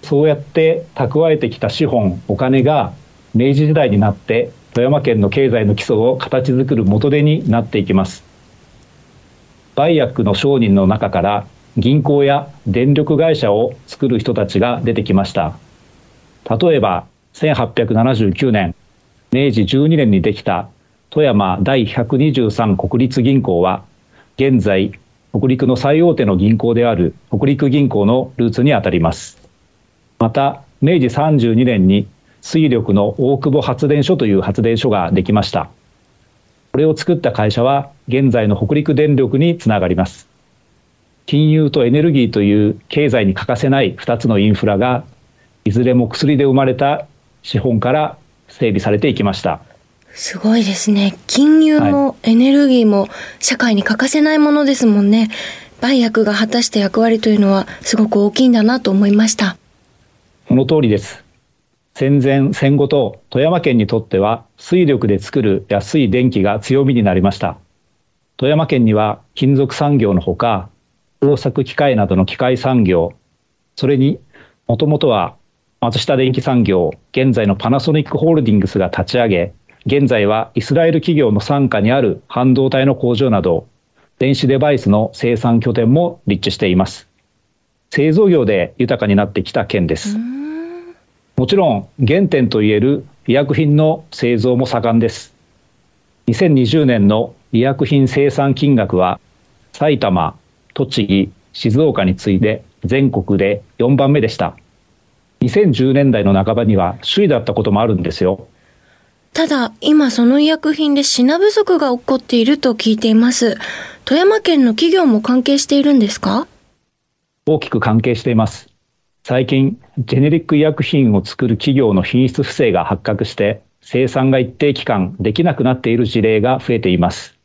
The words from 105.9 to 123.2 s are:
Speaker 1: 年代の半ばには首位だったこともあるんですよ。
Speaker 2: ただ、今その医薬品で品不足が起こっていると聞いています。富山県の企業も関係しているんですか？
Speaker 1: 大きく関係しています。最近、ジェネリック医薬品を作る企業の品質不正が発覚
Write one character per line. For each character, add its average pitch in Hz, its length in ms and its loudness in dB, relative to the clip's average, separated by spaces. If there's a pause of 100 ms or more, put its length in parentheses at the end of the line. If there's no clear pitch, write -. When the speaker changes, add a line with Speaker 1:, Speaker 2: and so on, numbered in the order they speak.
Speaker 1:
年 139 180 2
代 107 140 0
の 98 80 2
半 98 220 0
ば 117 100 0
に 104 120 2
は 87 260 -2
首 202 240 0
位 - 20 2
だ 139 100 2
っ 117 60 -6
た 104 80 -6
こ 107 120 -2
と 107 60 0
も 101 120 0
あ 120 40 0
る 90 100 0
ん 87 60 -4
で - 100 -4
す - 120 -4
よ。 95 220 -2 (880)
Speaker 2:
た 320 120 -2
だ、 247 340 -2
今 302 300 2
そ 240 140 0
の 262 160 4
医 302 60 2
薬 311 260 0
品 294 220 0
で 277 80 0
品 277 360 0
不 403 120 2
足 415 280 0
が 277 120 0
起 247 80 -4
こ 262 160 -2
っ 254 60 -2
て - 160 -4
い 226 80 2
る 285 120 2
と 269 180 -2
聞 220 180 0
い 214 40 0
て 220 120 -2
い 220 60 2
ま 240 180 4
す。 226 260 -2 (460)
富 277 140 0
山 403 220 2
県 320 240 2
の 233 80 2
企 320 220 0
業 370 120 2
も 220 140 2
関 247 220 0
係 277 160 0
し - 80 -4
て 285 120 2
い 277 40 2
る 294 100 2
ん 277 60 4
で 208 100 2
す - 120 -8
か？ 208 260 -4 (1000)
Speaker 1:
大 151 140 0
き - 100 -10
く 120 120 -2
関 113 200 2
係 120 140 0
し 113 80 -10
て - 80 -2
い 120 60 0
ま 110 100 2
す。 - 240 -14 (520)
最 127 240 -2
近、 135 320 0 (200)
ジ 131 180 -4
ェ 127 40 2
ネ 147 100 4
リ 160 100 2
ッ 165 60 -16
ク 156 100 0
医 147 40 4
薬 156 220 0
品 127 320 0
を 95 80 0
作 - 240 -6
る 113 100 0
企 135 220 0
業 110 160 2
の 92 80 0
品 127 260 0
質 131 140 -4
不 - 120 -6
正 120 180 0
が 87 120 0
発 98 180 -6
覚 110 220 -4